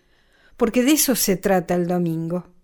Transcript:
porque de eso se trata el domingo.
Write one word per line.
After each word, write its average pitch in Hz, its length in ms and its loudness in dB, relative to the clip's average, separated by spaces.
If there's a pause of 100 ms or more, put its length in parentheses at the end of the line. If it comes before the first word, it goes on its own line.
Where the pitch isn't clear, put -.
(560)
porque 240 260 0
de 277 120 4
eso 277 200 2
se 190 220 0
trata 185 400 0
el 180 100 -2
domingo. 170 640 -4 (160)